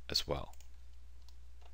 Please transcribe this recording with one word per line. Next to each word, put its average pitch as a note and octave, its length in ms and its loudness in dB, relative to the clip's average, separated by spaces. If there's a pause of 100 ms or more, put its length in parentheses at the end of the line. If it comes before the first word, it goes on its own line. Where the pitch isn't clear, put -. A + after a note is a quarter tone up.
as - 200 6
well. - 260 4 (1200)